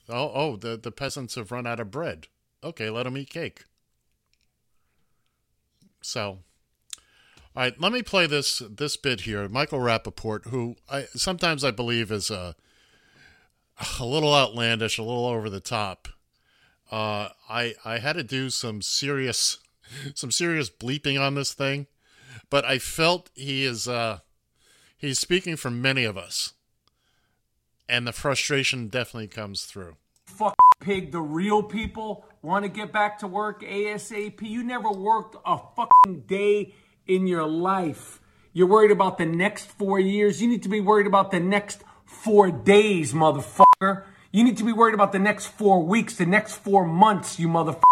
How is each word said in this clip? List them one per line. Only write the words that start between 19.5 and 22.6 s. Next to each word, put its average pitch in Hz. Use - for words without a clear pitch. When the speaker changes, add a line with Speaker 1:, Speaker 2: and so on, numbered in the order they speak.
Speaker 1:
<laughs> 139
some 123
serious 160
bleeping 139
on 139
this 139
thing, 139
but 139